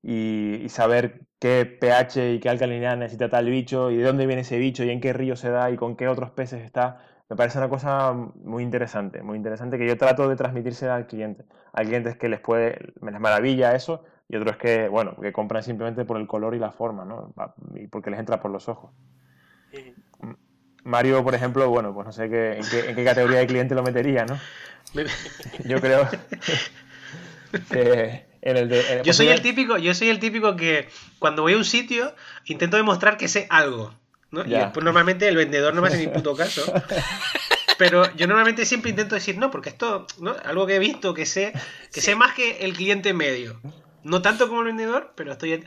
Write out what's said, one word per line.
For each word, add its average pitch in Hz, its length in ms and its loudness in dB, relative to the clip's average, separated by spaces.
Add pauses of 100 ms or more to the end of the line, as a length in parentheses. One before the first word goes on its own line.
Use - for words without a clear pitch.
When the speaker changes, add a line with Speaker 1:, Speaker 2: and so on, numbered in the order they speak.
Speaker 1:
y, 110 520 -2 (100)
y 117 40 -10
saber 120 580 0 (120)
qué 123 280 4
P 123 260 2
H 127 420 2
y 110 60 -2
qué 123 80 -2
alcalinidad 123 480 0
necesita 120 320 -4
tal 120 220 2
bicho 127 400 0
y 117 80 2
de 120 60 4
dónde 135 220 4
viene 127 160 0
ese 123 160 -2
bicho 127 260 0
y 120 60 0
en 123 100 -4
qué 131 120 0
río 131 240 -2
se 123 140 -4
da 123 200 2
y 123 60 -2
con 117 200 -6
qué 127 120 -2
otros 123 220 -2
peces 120 340 -8
está. 123 360 -2 (280)
Me 107 80 -8
parece 120 220 0
una 131 100 0
cosa 135 440 0
muy 120 500 -8
interesante, 117 600 -4
muy 104 140 -8
interesante 113 420 -6
que 120 100 0
yo 120 100 0
trato 135 300 4
de 135 80 0
transmitirse 127 520 -4
al 120 200 -2
cliente. 107 360 -10 (280)
Hay 110 140 -2
clientes 117 300 -4
que 117 120 -4
les 107 120 -2
puede, 117 380 0 (220)
me 107 100 -10
les 104 100 -12
maravilla 120 540 4
eso 160 300 -4 (240)
y - 80 -6
otros 107 200 -2
que, 113 320 2
bueno, 101 320 0
que 98 120 -6
compran 107 320 -4
simplemente 117 400 -6
por 110 140 -4
el 107 100 -6
color 110 260 -4
y 120 60 -4
la 107 120 -4
forma, 107 320 -8
¿no? 110 300 -14 (400)
Y 104 140 -16
porque 104 220 -10
les 104 100 -8
entra 110 200 -4
por 101 120 -6
los 98 160 -10
ojos. - 240 -14 (800)
Speaker 2:
Ujú. 131 220 -20 (280)
Speaker 1:
M-, - 140 -16 (480)
Mario, 127 400 4
por 127 100 2
ejemplo, 127 360 2
bueno, 110 240 0
pues 101 120 -10
no 110 60 -14
sé 113 180 -6
qué, 110 280 0
en 107 100 -8
qué, 117 220 -2
en 113 60 -6
qué 123 80 -2
categoría 123 340 6
de 127 80 4
cliente 127 280 0
lo 127 80 0
metería, 127 440 0
¿no? 135 160 -8 (500)
Speaker 3:
Me 151 120 -6
Speaker 1:
<laughs> - 600 -12
Yo 127 160 0
creo 131 280 4 (1600)
que 120 560 2 (160)
en 131 140 2
el 120 120 2
de, 123 120 4 (200)
en 135 40 -4
Speaker 3:
Yo 170 80 4
soy - 160 6
Speaker 1:
posible - 20 6
Speaker 3:
el - 120 -2
típico, 233 360 0
yo 175 160 0
soy 226 140 0
el 220 100 2
típico 214 380 0
que 160 320 0 (300)
cuando 151 240 0
voy 175 120 4
a - 20 4
un 220 80 2
sitio 247 500 -2 (320)
intento 170 300 0
demostrar 208 400 4
que 202 120 -6
sé 202 220 -2
algo, 127 440 2 (360)
¿no? 170 180 -6
Y - 20 -4
Speaker 1:
Ya. - 80 2
Speaker 3:
después 151 260 0
normalmente 175 440 4
el 175 80 4
vendedor 147 380 2
no 175 80 2
me 185 60 4
hace 170 100 2
ni 160 100 -2
puto 147 280 -2
caso. 156 380 -2 (140)
Speaker 1:
<laughs> - 280 -4 (600)
Speaker 3:
Pero 180 400 6
yo 170 100 2
normalmente 226 400 4
siempre 233 240 0
intento 208 240 -2
decir, 190 240 -4
"No, 262 120 0
porque 147 200 -8
esto, 202 360 -4 (120)
¿no? 175 160 -6 (100)
Algo 185 220 0
que 196 100 2
he - 20 4
visto, 202 360 0
que 156 120 -4
sé, 202 300 -2 (360)
que 147 80 -8
Speaker 2:
Sí. - 20 0
Speaker 3:
sé 208 140 2
más 247 180 4
que 233 300 -2
el 185 100 -4
cliente 196 400 0
medio". 123 460 -4 (420)
No 175 200 0
tanto 220 260 2
como 233 120 -2
el 233 80 0
vendedor, 226 480 -4
pero 147 160 -10
estoy 160 200 -6 (140)